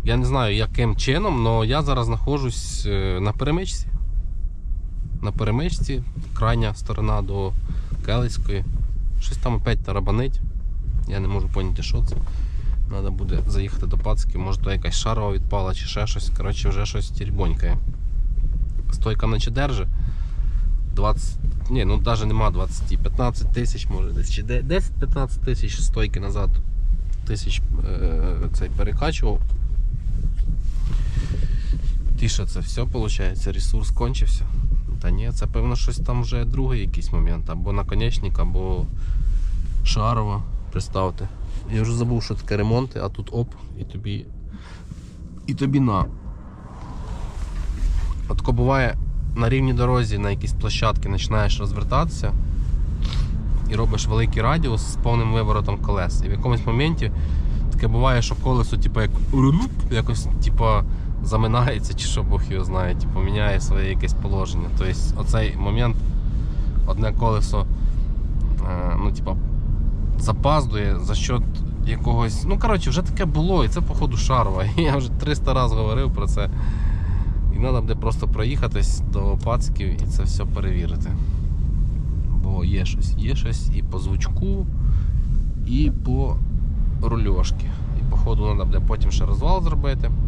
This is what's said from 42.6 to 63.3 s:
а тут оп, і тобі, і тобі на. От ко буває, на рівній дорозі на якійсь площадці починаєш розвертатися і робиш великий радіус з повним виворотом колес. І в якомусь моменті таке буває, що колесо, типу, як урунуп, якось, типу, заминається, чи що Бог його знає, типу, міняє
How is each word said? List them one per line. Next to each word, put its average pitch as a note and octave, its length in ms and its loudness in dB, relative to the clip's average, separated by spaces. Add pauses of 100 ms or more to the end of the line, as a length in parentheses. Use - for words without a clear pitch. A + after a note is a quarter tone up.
а G2 100 -4
тут G2+ 220 -10
оп, A#2+ 220 -4 (260)
і G2 40 -8
тобі, G2+ 420 -8 (1200)
і C#3 60 -4
тобі C#3 260 0
на. A2 260 2 (2250)
От - 120 0
ко - 120 0
буває, B2 440 2 (380)
на A#2 140 0
рівній C3 240 2
дорозі A#2+ 440 0
на G2+ 120 0
якійсь - 240 -2
площадці G#2+ 560 0
починаєш G#2 500 0
розвертатися G#2+ 760 -2 (1400)
і A2 40 0
робиш G#2+ 320 0
великий A2 340 0
радіус C3 400 0
з - 140 -4
повним A#2 380 0
виворотом G#2 440 0
колес. - 480 0
І - 20 -4
в G2 40 0
якомусь A2+ 340 0
моменті B2 460 0 (600)
таке - 140 2
буває, A#2+ 340 2
що A2+ 140 0
колесо, B2 420 0
типу, - 240 2
як G#2+ 100 0 (200)
урунуп, C#3 400 2 (200)
якось, A2+ 360 0 (160)
типу, - 220 4 (580)
заминається, A2+ 720 0
чи - 140 -2
що - 160 0
Бог F#2 260 2
його F#2 160 -2
знає, F2+ 300 0
типу, E2+ 240 0
міняє G2+ 420 2